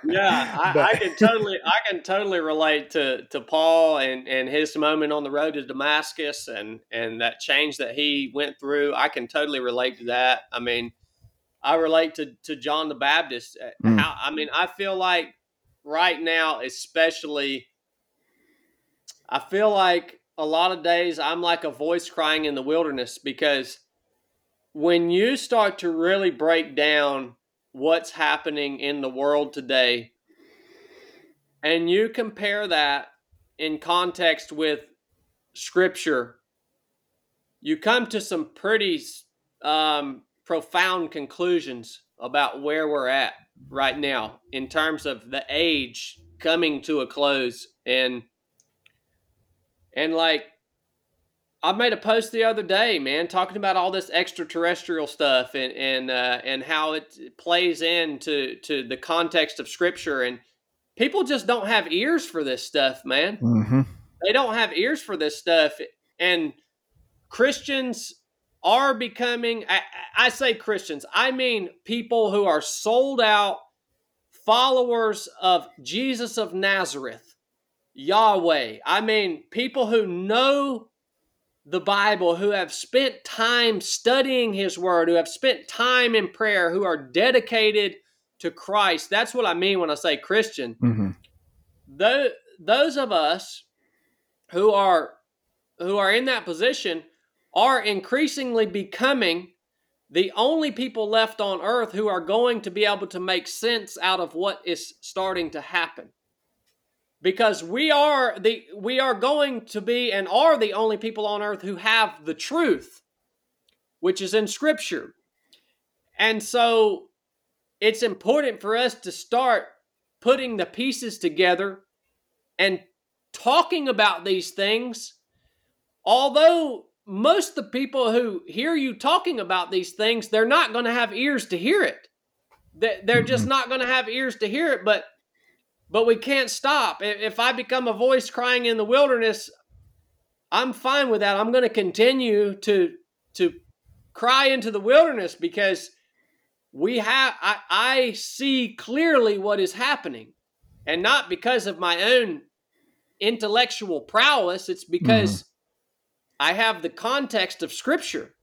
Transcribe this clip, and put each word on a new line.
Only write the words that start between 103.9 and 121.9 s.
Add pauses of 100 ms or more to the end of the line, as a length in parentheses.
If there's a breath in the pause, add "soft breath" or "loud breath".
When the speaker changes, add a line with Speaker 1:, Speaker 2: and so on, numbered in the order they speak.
Speaker 1:
out
of
what
is
starting
to
happen. (1120)
Because
we
are
the, (120)
we
are
going
to
be
and
are
the
only
people
on
earth
who
have
the
truth, (960)
which
is
in
Scripture. (1040)
And
so (720)
it's
important
for
us
to
start (540)
putting
the
pieces
together (760)